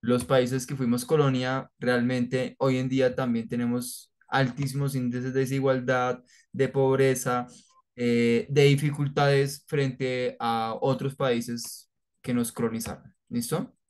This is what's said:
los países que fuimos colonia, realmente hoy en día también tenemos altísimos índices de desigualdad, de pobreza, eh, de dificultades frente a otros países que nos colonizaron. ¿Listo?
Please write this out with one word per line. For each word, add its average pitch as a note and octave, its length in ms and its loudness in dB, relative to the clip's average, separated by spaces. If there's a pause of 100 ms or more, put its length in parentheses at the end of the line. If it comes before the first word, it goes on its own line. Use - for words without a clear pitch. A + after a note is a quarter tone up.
los A#2+ 240 0
países C3 420 0
que C#3+ 100 -8
fuimos B2 280 0
colonia, C3 720 0
realmente B2 800 0
hoy C3 200 2
en B2+ 100 -2
día B2+ 260 2
también A#2 340 0
tenemos B2 640 -4 (160)
altísimos C3+ 680 -2
índices B2 400 -2
de C3+ 60 2
desigualdad, B2+ 840 0 (300)
de C3 160 0
pobreza, C3 760 2 (500)
eh, A#2 540 2
de C#3+ 140 6
dificultades C#3+ 1000 2
frente B2+ 760 -2
a A2+ 400 -2
otros C3+ 340 -2
países A#2+ 760 -4 (320)
que B2 120 -4
nos A#2 180 0
colonizaron. A2 640 -6 (140)
¿Listo? D3+ 460 -4 (160)